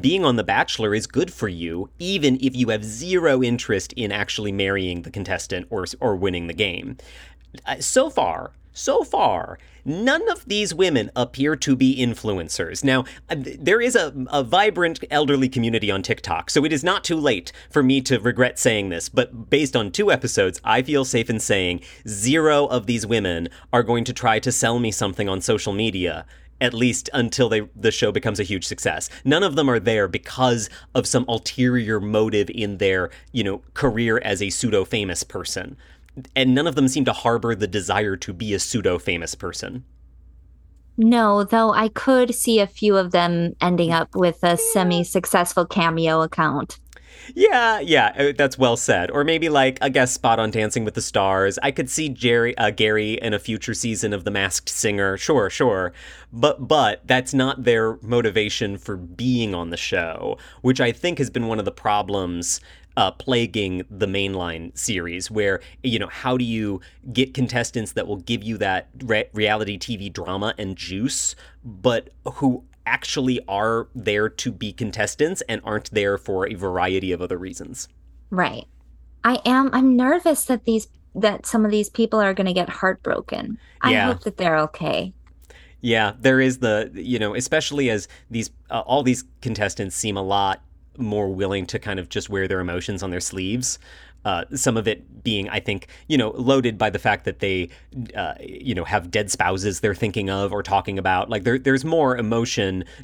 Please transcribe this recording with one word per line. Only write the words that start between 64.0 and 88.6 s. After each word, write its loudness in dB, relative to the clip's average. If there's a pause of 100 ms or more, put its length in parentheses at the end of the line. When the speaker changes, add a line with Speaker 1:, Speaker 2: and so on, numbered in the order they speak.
Speaker 1:
mainline -4
series, -6
where, 0 (220)
you -2
know, -4
how -4
do -2
you -4 (320)
get 0
contestants -2
that -4
will -6
give -4
you -6
that -2 (160)
re-, 0
reality 0
T -8
V -10
drama -6
and -8
juice, -4 (300)
but 0 (240)
who 0 (200)
actually -2
are -2
there 0
to -6
be -8
contestants -2
and -6
aren't -4
there 2
for -2
a -8
variety 0
of -2
other -4
reasons? -12 (400)
Speaker 2:
Right. -2 (580)
I 2
am, 4
I'm 6
nervous 2
that 0
these, 0 (260)
that 0
some 2
of 2
these 2
people 2
are 2
gonna 0
get 0
heartbroken. -2 (240)
I 4
Speaker 1:
Yeah. 4
Speaker 2:
hope -2
that -6
they're 2
okay. -2 (640)
Speaker 1:
Yeah, 2
there 6
is 2
the, 0
you -4
know, 0
especially 0
as 0 (240)
these, -6 (180)